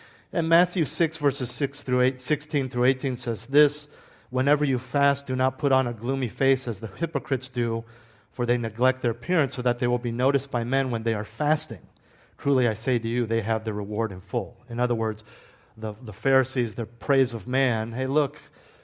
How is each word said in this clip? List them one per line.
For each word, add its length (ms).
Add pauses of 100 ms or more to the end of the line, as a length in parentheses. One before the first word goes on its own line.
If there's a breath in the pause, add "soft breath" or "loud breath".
(320 loud breath)
And 160
Matthew 380
six, 320
verses 320
six 320
through 200
eight, 200
sixteen 480
through 160
eighteen 300
says 320
this, 400 (420 loud breath)
"Whenever 360
you 120
fast, 480
do 100
not 220
put 140
on 160
a 60
gloomy 340
face 400
as 140
the 60
hypocrites 600
do, 380 (480 soft breath)
for 120
they 120
neglect 440
their 100
appearance 440
so 60
that 180
they 80
will 100
be 140
noticed 400
by 140
men 260
when 120
they 100
are 100
fasting. 560 (580 soft breath)
Truly, 300
I 60
say 260
to 80
you, 180
they 180
have 200
their 100
reward 380
in 80
full." 380 (120)
In 80
other 180
words, 280 (540 loud breath)
the, 240
the 100
Pharisees, 640
the 100
praise 480
of 140
man, 460
"Hey, 140
look, 300 (460 soft breath)